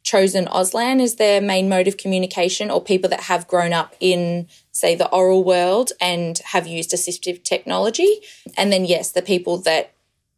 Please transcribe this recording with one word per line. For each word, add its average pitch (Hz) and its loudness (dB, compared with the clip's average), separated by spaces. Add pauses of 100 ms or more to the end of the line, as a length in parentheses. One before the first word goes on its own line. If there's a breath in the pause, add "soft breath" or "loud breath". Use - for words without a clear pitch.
chosen 190 2
Auslan 233 0
as 233 0
their 202 4
main 190 0
mode 185 2
of 196 -2
communication, 185 -2
or 180 0
people 185 0
that 170 -4
have 170 -2
grown 175 0
up 165 -4
in, 175 0 (240 soft breath)
say, 170 0
the 180 0
oral 185 4
world 185 2
and 175 -2
have 170 -2
used 165 -6
assistive 180 -6
technology. 226 0 (360 loud breath)
And 196 2
then, 185 2
yes, 175 0
the 180 -2
people 180 -2
that 160 -2 (460)